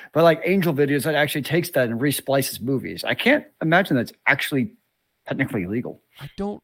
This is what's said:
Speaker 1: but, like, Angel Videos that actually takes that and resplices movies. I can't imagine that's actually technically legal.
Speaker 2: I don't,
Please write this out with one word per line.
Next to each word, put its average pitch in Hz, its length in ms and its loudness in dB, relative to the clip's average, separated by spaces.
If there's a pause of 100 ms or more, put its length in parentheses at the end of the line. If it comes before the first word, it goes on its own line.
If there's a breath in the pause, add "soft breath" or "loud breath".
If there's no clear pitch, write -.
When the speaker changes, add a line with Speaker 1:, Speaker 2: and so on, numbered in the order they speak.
(140 loud breath)
Speaker 1:
but, 160 100 4
like, 160 220 6
Angel 175 260 2
Videos 143 340 2
that 156 100 0
actually 147 260 0
takes 156 300 -2
that 127 180 2
and 117 100 -4
resplices 135 640 0
movies. 107 420 -4
I - 120 -2
can't 285 320 2 (160)
imagine 165 340 2
that's 113 160 -2 (140)
actually 131 480 -2 (520)
technically - 380 -4
legal. 110 380 -8 (160)
Speaker 2:
I 147 180 -16
don't, 202 260 -8